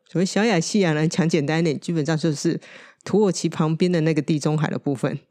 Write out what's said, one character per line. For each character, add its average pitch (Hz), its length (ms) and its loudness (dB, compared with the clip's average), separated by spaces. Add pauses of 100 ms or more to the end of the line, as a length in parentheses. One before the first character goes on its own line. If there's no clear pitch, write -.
所 165 120 -2
谓 190 40 2
小 196 200 0
亚 196 160 2
细 208 180 0
亚 170 140 2
呢， 156 160 2
讲 160 200 0
简 156 160 2
单 156 140 0
一 170 40 2
点， 139 180 0
基 180 120 -6
本 156 140 0
上 160 100 0
就 156 160 0
是 165 280 -2 (440)
土 202 180 2
耳 190 100 2
其 - 160 -2
旁 160 280 0
边 180 140 2
的 170 100 2
那 156 140 2
个 147 80 0
地 160 160 0
中 156 180 0
海 147 120 0
的 - 100 -4
部 143 160 -2
分， 143 240 -4 (120)